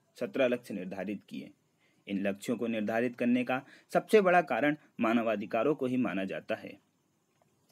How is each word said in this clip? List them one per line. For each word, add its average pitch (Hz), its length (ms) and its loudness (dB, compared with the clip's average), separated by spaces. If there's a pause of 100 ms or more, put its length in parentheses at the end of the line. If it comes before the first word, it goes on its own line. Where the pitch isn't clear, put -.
(200)
सत्रह 127 260 0
लक्ष्य 123 280 -2
निर्धारित 95 540 -8
किए। - 220 -14 (560)
इन 101 160 -4
लक्ष्यों 101 340 -4
को 117 100 -4
निर्धारित 113 500 -2
करने 123 280 2
का 127 180 -2 (300)
सबसे 185 280 4
बड़ा 180 220 6
कारण 143 340 0 (240)
मानवाधिकारों 113 760 0
को 131 120 -4
ही 127 100 -2
माना 95 280 -2
जाता 90 300 -6
है। - 180 -10 (1000)